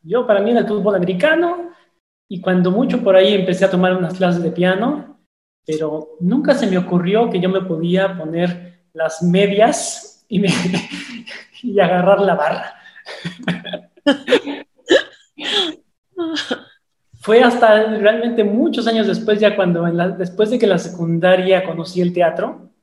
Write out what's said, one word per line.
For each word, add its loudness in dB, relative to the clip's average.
Yo, -2
para 4
mí 0
era 4
el -2
fútbol 0
americano, 0
y -10
cuando 2
mucho 0
por 4
ahí 6
empecé 0
a 0
tomar 2
unas -4
clases 0
de -2
piano, -2
pero -6
nunca 2
se 0
me 0
ocurrió 0
que -2
yo 0
me 0
podía -2
poner -6
las -4
medias 0
y -2
me, 2
<laughs> -6
y -2
agarrar 4
la 2
barra. -4
<laughs> -2
Fue 4
hasta 6
realmente 2
muchos 0
años 0
después, 0
ya 2
cuando 0
en -2
la, 0
después -2
de 0
que 0
en 0
la 2
secundaria 0
conocí -6
el 0
teatro -2